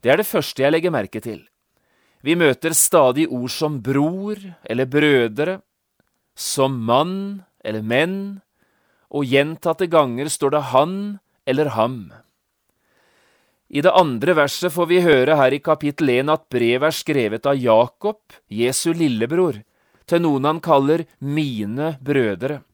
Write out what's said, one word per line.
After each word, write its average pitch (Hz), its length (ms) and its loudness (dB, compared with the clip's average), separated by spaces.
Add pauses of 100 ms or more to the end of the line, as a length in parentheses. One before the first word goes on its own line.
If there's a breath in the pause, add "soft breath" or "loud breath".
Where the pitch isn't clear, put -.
Det 120 100 0
er 160 80 4
det 214 80 -2
første 139 380 -2
jeg 147 80 2
legger 165 180 0
merke 110 320 -6
til. 107 220 -12 (760)
Vi 151 160 0
møter 160 400 2
stadig 143 540 4
ord 127 240 -6
som 151 280 -4
bror 170 540 -2 (300)
eller 127 240 -4
brødre, 143 640 2 (840)
som 135 380 -2 (100)
mann 190 600 0 (200)
eller 107 220 -6
menn, 156 320 0 (880)
og 143 220 -4
gjentatte 160 580 0
ganger 143 440 0
står 139 200 -2
det 147 100 0 (100)
han 156 260 2 (480)
eller 139 300 -2
ham. 110 360 -4 (1600)
I 143 80 -2
det 170 160 4
andre 160 400 2
verset 151 360 0
får 170 180 0
vi 180 100 4
høre 151 380 4
her 135 180 4
i 139 80 -8
kapittel 147 480 0
en 139 220 2
at 156 180 -6
brevet 123 380 2
er 156 60 -6
skrevet 117 520 -2
av 139 80 2
Jakob, 123 640 2 (320)
Jesu 123 400 0
lillebror, 143 680 0 (420)
til 170 220 0
noen 139 180 0
han 156 160 0
kaller 151 460 2 (180 soft breath)
mine 139 680 -4 (100)
brødre. 131 560 -2 (140)